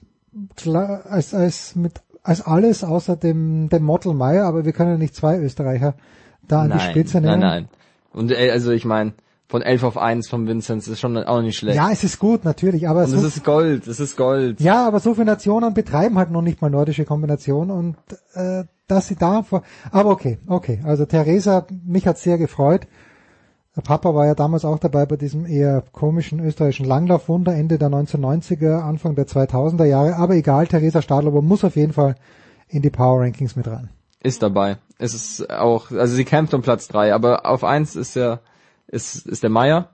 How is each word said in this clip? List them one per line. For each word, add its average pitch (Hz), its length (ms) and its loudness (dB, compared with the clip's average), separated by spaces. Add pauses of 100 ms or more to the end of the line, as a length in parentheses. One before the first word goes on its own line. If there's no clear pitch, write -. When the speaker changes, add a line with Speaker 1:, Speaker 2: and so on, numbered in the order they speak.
(560)
Speaker 1:
klar, 196 540 -4
als, 196 240 -2
als 180 420 -2
mit, 170 260 -4 (220)
als 175 220 0
alles 190 380 2
außer 170 320 -2
dem, 160 540 -2
dem 165 140 2
Mottelmeier, 156 640 2
aber 160 200 -2
wir 160 80 0
können 175 180 0
ja 165 60 0
nicht 160 180 -4
zwei 160 240 0
Österreicher 135 560 -2 (520)
da 151 140 2
an 151 100 2
die 160 60 2
Speaker 2:
Nein, 180 140 -2
Speaker 1:
Spitze 160 300 0
Speaker 2:
nein, 107 180 2
Speaker 1:
nehmen. - 20 2
Speaker 2:
nein. 85 260 0 (440)
Und, 117 200 -2
ey, 123 180 2
also 120 220 0
ich 117 140 0
mein, 110 280 0 (340)
von 120 140 -2
elf 123 220 0
auf 117 140 -2
eins 117 320 -2
von 117 180 -4
Vinzenz 113 400 -4
ist 110 120 -8
schon 120 180 -2
auch 117 240 -2
nicht 113 160 -4
schlecht. 107 200 -2
Speaker 1:
Ja, 170 140 2
es - 120 -2
ist - 160 -4
gut, 220 260 2
natürlich, 170 440 0
aber 170 140 2
Speaker 2:
Und 135 80 2
Speaker 1:
so 135 60 0
Speaker 2:
es - 60 4 (140)
ist 147 60 -10
Gold, 151 440 2
es 117 120 -8
ist 143 180 -6
Gold. 131 420 0
Speaker 1:
Ja, 214 280 4
aber 208 120 2
so 233 140 2
viele 220 120 0
Nationen 214 480 0
betreiben 208 440 0
halt 175 140 2
noch 170 100 -2
nicht 170 200 -2
mal 151 80 0
nordische 147 360 0
Kombination 147 680 -2
und, 170 240 -4 (380)
äh, 185 300 -6 (240)
dass 190 200 2
sie 190 80 -6
da 196 280 2
vor, - 180 -2 (300)
aber 202 180 4
okay, 127 380 0
okay. 156 360 -2
Also 147 220 0
Theresa, 180 640 2 (180)
mich 175 220 0
hat's - 160 0
sehr 170 160 2
gefreut. 151 480 0 (880)
Der - 80 -8
Papa 156 320 0
war 147 100 4
ja 151 80 4
damals 156 320 0
auch 151 140 -2
dabei 143 260 0
bei 147 100 -2
diesem 147 300 -6
eher 143 460 2
komischen 156 480 -2
österreichischen 147 480 -2
Langlaufwunder 170 680 2
Ende 160 240 0
der 143 120 0
neunzehnhundertneunziger, 156 920 0
Anfang 156 320 -4
der 135 120 0
zweitausender 143 580 0
Jahre. 143 300 4
Aber 175 200 2
egal, 151 300 2
Theresa 160 380 2
Stadlober 147 400 2
muss 196 200 2
auf 185 120 0
jeden 151 180 2
Fall 139 220 2 (520)
in 147 140 -4
die 143 80 2
Power 127 320 2
Rankings 123 340 -4
mit 117 120 -6
rein. 113 220 -10 (320)
Speaker 2:
Ist 127 200 -2
dabei. 98 360 0 (200)
Es 117 160 -6
ist - 380 -12
auch, 117 400 0
also 120 240 0
sie 127 100 2
kämpft 156 300 2
um 127 80 0
Platz 120 240 -2
drei, 104 260 2
aber 117 320 2
auf 127 180 0
eins 147 320 0
ist - 200 -8
ja, 120 240 -2 (480)
ist, - 400 -12
ist - 160 -8
der 110 80 0
Meier. 147 420 2